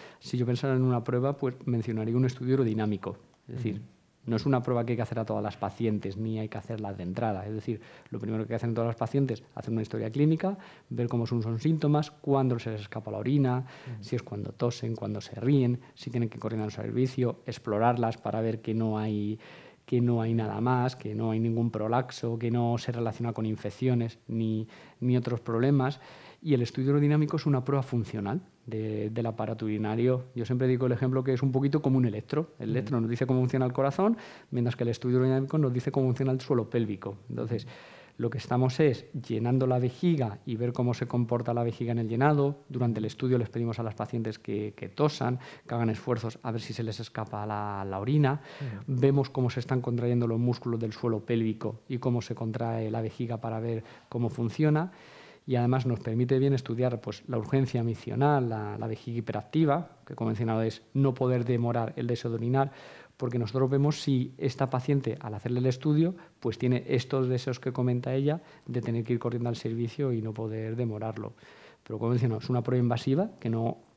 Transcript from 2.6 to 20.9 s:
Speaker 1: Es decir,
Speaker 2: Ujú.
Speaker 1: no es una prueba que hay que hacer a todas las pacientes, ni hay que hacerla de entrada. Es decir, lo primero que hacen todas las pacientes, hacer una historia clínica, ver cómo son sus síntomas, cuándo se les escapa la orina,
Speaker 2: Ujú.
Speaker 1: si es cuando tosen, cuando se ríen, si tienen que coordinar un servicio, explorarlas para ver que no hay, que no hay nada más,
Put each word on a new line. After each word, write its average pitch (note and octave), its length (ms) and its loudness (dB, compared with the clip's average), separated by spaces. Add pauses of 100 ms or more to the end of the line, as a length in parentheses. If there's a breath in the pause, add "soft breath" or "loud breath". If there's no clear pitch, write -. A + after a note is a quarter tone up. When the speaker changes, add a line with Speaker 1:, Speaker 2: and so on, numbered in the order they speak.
Speaker 1:
Es A#2+ 80 -10
decir, A#2 200 -2
Speaker 2:
Ujú. A2 80 -10 (420)
Speaker 1:
no A#2 100 0
es A2 100 -2
una C3 160 4
prueba A#2+ 240 0
que B2 60 0
hay A#2 40 0
que A#2 60 -2
hacer A2+ 160 -4
a A2+ 60 -2
todas G#2+ 180 -2
las G#2 140 -4
pacientes, G2+ 600 -2
ni A2 220 -4
hay A2 100 -4
que - 80 -10
hacerla G#2+ 360 -6
de G2 100 -10
entrada. F#2+ 440 -2
Es G#2+ 80 -6
decir, A2 260 -4 (300 loud breath)
lo G#2+ 100 -6
primero A2 260 -2
que A2+ 80 -4
hacen A#2 180 -2
todas A#2 140 0
las A#2 100 -2
pacientes, B2+ 460 0 (120)
hacer - 180 -6
una A2 100 0
historia A2 280 -4
clínica, D#3+ 480 2 (320 loud breath)
ver A#2+ 180 -2
cómo A#2 180 0
son A#2+ 160 0
sus A2+ 200 -2
síntomas, D3+ 480 2
cuándo C3 480 2
se A2+ 120 -6
les G#2+ 120 -6
escapa G#2+ 280 -10
la G#2 80 -6
orina, B2+ 480 2 (200 loud breath)
Speaker 2:
Ujú. A2 180 -10
Speaker 1:
si - 120 -4
es A#2 60 -4
cuando G#2 300 -8
tosen, A#2+ 420 -2
cuando G#2 260 -6
se - 200 -14
ríen, B2 400 4 (140 loud breath)
si - 160 -12
tienen A#2+ 180 0
que - 100 -12
coordinar A2 280 -4
un G#2 40 -4
servicio, A#2 760 0
explorarlas A2+ 720 2
para A2 240 -2
ver A2+ 220 -2
que A2+ 100 -4
no A2 260 0
hay, G#2+ 400 -2 (460 loud breath)
que B2 160 2
no A#2+ 220 4
hay A2+ 100 0
nada G#2+ 300 0
más, B2+ 340 2